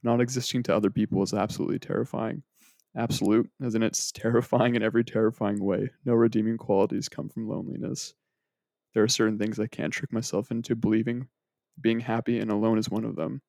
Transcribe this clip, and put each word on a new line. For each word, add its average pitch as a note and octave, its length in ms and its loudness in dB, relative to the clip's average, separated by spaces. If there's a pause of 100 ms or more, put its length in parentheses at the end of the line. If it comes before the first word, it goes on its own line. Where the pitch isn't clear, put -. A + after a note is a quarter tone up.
Not A#2+ 180 2
existing B2 440 -2
to - 120 2
other G#2 140 2
people G#2 320 0
is F#2+ 120 -2
absolutely - 440 -2
terrifying. - 640 -4 (540)
Absolute, A2+ 540 2 (120)
as A#2 120 -2
in A2+ 80 2
it's - 300 -2
terrifying A#2+ 640 2
in G#2+ 60 2
every A2+ 220 2
terrifying A2 600 0
way. G2 260 0 (140)
No A#2+ 100 2
redeeming A2+ 440 4
qualities - 500 0
come - 200 -8
from A2 200 -8
loneliness. - 680 -8 (760)
There A2 100 4
are A2 60 4
certain A2 300 2
things G#2+ 200 -4
I G#2+ 80 -2
can't - 260 -4
trick - 200 -6
myself - 380 -4
into A#2 260 -2
believing. A2+ 520 0 (520)
Being A2+ 200 2
happy A#2 380 0
and A2 120 -2
alone A2 280 4
is A2 100 0
one A2 160 -4
of G#2+ 120 -6
them. G#2+ 320 -6